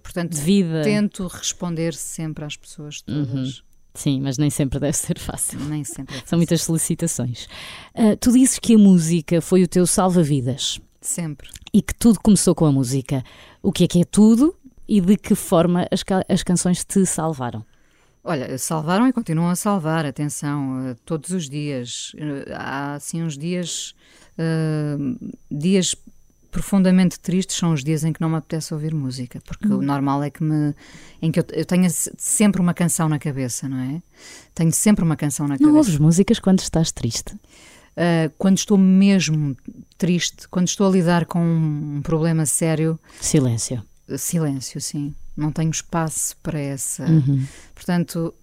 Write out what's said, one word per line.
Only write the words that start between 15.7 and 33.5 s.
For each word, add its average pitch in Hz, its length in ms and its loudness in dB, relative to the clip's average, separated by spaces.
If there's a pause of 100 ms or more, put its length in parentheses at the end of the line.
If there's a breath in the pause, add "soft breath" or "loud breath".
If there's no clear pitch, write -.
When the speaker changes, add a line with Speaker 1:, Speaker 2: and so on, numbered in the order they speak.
Speaker 2:
as 190 100 -2
ca-, 190 280 -2
as 190 140 2
canções 180 400 0
te 196 220 2
salvaram? 131 580 -4 (600)
Speaker 1:
Olha, 135 340 -4
salvaram 170 500 0
e 262 60 4
continuam 170 360 -2
a 180 60 0
salvar, 165 500 -2
atenção, 143 840 -4
eh, 127 80 -8 (100)
todos 165 260 -8
os 175 180 -4
dias. 139 680 -8
Eh, 147 380 -8
há, 139 400 -8
assim, 165 260 -8
uns 160 160 -6
dias, 170 560 -6 (440 soft breath)
eh, 156 580 -2 (560)
dias 180 420 0 (560)
profundamente 185 720 4
tristes 185 380 -2
são 165 160 2
os 135 100 -2
dias 151 200 0
em 160 100 0
que - 80 -6
não 165 80 0
me 160 60 0
apetece 156 380 -6
ouvir 156 200 -4
música, 131 520 -6
porque - 220 -6
Speaker 2:
Hum. 131 120 2
Speaker 1:
o - 20 -2
normal 139 420 0
é 147 60 -4
que 151 140 -8
me, 151 300 0 (480 loud breath)
em 160 100 0
que - 80 0
eu, 156 120 -2
eu 156 140 -2
tenha 180 240 2
se-, - 280 -6
sempre 208 440 0
uma 175 120 2
canção 165 360 0
na 151 100 0
cabeça, 135 480 -6